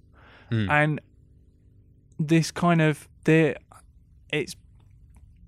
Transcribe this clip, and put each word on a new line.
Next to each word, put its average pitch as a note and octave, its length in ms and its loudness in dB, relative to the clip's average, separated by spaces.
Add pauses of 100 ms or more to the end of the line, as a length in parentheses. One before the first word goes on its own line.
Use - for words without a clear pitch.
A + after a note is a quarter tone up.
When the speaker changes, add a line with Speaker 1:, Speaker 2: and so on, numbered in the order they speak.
(520)
Speaker 1:
Mm. A2 180 -2
Speaker 2:
And D3+ 320 0 (1160)
this D#3+ 320 0
kind E3+ 300 0
of, D#3 260 -2 (160)
they're, D#3+ 320 2 (760)
it's - 260 -8 (920)